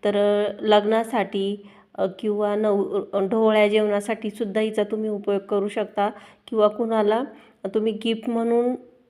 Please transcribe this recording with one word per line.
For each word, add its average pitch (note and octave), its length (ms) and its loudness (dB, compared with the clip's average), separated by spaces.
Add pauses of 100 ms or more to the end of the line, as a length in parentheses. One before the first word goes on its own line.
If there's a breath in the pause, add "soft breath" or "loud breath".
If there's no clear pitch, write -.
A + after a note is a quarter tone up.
तर, G#3 420 2
अ, G3+ 60 -2 (100)
लग्नासाठी, G#3 1040 2 (300 loud breath)
अ, F#3+ 100 -2 (140)
किंवा G#3 360 0
नव-, G3+ 440 0 (140)
अ, G3 60 0
डोहाळ्या G#3+ 480 4
जेवणासाठी G#3 640 0
सुद्धा G#3 320 -4
हिचा G#3+ 220 0
तुम्ही A3 260 -4
उपयोग G3+ 320 -2
करू G3+ 260 -2
शकता G#3 420 -2 (380 loud breath)
किंवा G#3+ 200 4
कुणाला A3 560 0 (420 loud breath)
तुम्ही G#3+ 280 -2 (120)
गिफ्ट A3+ 240 -2
म्हणून A#3 460 0 (340)